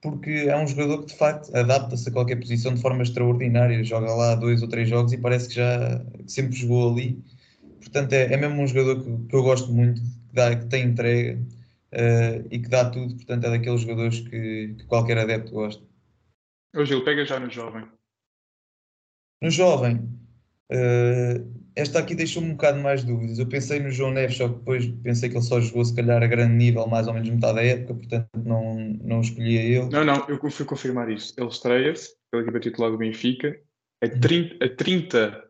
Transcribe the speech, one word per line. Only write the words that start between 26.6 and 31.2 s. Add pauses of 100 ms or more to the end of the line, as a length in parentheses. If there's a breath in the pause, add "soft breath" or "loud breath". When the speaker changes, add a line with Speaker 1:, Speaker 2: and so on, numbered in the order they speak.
Speaker 1:
mais
ou
menos
metade
da
época,
portanto (160)
não, (240)
não
escolhia
ele.
Speaker 2:
Não,
não,
eu
fui
confirmar
isso.